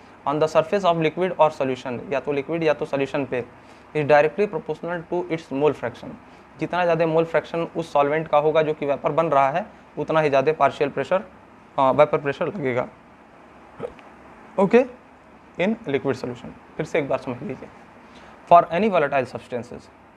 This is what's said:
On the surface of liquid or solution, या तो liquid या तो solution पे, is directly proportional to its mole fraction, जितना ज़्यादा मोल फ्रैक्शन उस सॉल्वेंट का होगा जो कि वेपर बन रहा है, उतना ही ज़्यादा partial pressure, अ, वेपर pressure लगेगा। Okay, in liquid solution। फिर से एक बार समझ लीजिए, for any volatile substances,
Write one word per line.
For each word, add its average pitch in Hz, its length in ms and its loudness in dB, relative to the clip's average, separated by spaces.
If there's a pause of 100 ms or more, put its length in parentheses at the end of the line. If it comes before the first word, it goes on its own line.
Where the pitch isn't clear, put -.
(280)
On 147 120 0
the 156 160 2
surface 202 360 2
of 165 100 0
liquid 175 380 -2
or 151 100 4 (100)
solution, 127 520 -6
या 135 80 0
तो 147 120 -4
liquid 151 300 -4
या 151 120 2
तो 151 100 -8
solution 139 400 -4
पे, 123 200 -6 (520)
is 151 100 -2
directly 151 480 4
proportional 160 480 -8 (100)
to 175 180 -2
its 160 220 -6
mole 139 220 2
fraction, - 340 -10 (520)
जितना 170 220 -2
ज़्यादा 170 240 2
मोल 160 180 2
फ्रैक्शन 165 520 -2
उस 165 160 -8
सॉल्वेंट 147 360 2
का 147 100 2
होगा 156 240 4
जो 151 120 -2
कि 147 120 -6
वेपर 139 260 -2
बन 160 140 0
रहा 139 240 4
है, 185 160 -4 (320)
उतना 156 220 0
ही 156 80 4
ज़्यादा 139 240 2
partial 139 380 0
pressure, 143 340 -2 (540)
अ, 135 120 4
वेपर 147 280 4
pressure 143 280 -4
लगेगा। 131 420 -4 (1700)
Okay, 220 260 4 (760)
in 202 140 0
liquid 135 400 -2
solution। 120 340 -10 (280)
फिर 160 100 -6
से 170 120 -2
एक 139 100 -2
बार 135 100 0
समझ 123 240 -8
लीजिए, 120 260 -10 (840)
for 170 160 8
any 170 220 0
volatile 139 460 0
substances, 110 520 -10 (280)